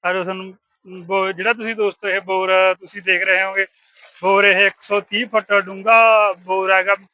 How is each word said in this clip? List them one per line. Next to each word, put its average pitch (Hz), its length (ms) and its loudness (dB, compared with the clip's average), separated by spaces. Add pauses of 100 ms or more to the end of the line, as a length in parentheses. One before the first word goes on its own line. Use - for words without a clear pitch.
ਪਰ 185 200 -2
ਤੁਹਾਨੂੰ 190 320 -10 (320)
ਬੋ-, 190 460 -4
ਜਿਹੜਾ 190 200 -2
ਤੁਸੀਂ 226 220 -6
ਦੋਸਤੋ 208 340 -4
ਇਹ 190 120 -2
ਬੋਰ 185 300 -2 (300)
ਤੁਸੀਂ 190 220 -18
ਦੇਖ 180 200 0
ਰਹੇ 190 200 2
ਹੋਗੇ, 190 240 -2 (560)
ਬੋਰ 196 220 2
ਇਹ 196 220 4
ਇੱਕ - 140 -4
ਸੌ 202 200 -2
ਤੀਹ 214 260 -6
ਫੁੱਟ 208 260 -2
ਡੂੰਘਾ 208 800 2
ਬੋਰ 185 400 -2
ਹੈਗਾ। 190 240 2 (180)